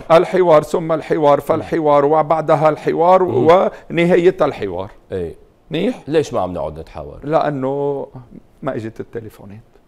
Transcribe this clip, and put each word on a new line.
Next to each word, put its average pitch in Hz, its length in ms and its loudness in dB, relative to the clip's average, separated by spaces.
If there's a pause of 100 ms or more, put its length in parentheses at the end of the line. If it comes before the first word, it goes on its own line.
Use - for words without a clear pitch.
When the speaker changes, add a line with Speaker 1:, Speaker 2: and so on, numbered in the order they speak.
(120)
Speaker 1:
الحوار، 170 520 4
ثم 165 280 -4
الحوار، 147 480 2
فالحوار، 151 680 0
وبعدها 156 640 2
الحوار، 160 540 2
Speaker 2:
مم. 180 460 2 (220)
Speaker 1:
ونهاية 170 500 2
الحوار. 101 500 -6 (200)
Speaker 2:
إيه. 90 240 -8 (360)
Speaker 1:
منيح؟ 190 360 -4
Speaker 2:
ليش 147 260 -2
ما 110 60 -2
عم 90 140 -4
نقعد 78 260 -8
نتحاور؟ 73 440 -16
Speaker 1:
لأنه 143 840 -4 (540)
ما 135 140 -8
إجت 110 240 -10
التليفونات. 107 600 -16 (280)